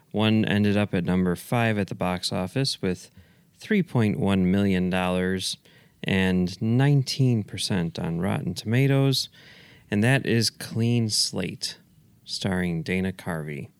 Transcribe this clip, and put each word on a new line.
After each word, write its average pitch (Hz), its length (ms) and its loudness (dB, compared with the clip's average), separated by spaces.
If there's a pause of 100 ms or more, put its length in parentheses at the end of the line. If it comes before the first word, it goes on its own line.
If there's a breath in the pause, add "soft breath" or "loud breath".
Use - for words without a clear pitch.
(120)
One 110 340 2
ended 104 320 2
up 104 160 0
at 92 100 0
number 90 320 0
five 113 420 -2
at 98 100 -2
the - 80 -10
box 90 360 -4
office 98 500 -4
with 90 300 -4 (480 soft breath)
three 202 240 0
point 107 360 0
one 95 300 2
million 95 400 2
dollars 92 680 -2 (460 soft breath)
and 92 580 0
nineteen 127 840 2
percent 92 560 -4
on 85 220 -4
Rotten 98 320 -2
Tomatoes, 135 760 2 (640 loud breath)
and 101 120 2
that 127 220 2
is 110 240 2
Clean 117 600 -2
Slate, - 680 -4 (460)
starring 90 600 -2
Dana 92 280 -2
Carvey. 78 560 -8 (120)